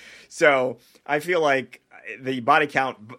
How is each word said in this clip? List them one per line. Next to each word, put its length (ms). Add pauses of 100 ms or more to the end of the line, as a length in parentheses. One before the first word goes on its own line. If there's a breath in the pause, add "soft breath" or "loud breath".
(280 loud breath)
So 500 (280 soft breath)
I 140
feel 200
like 400 (400)
the 200
body 260
count 320 (200)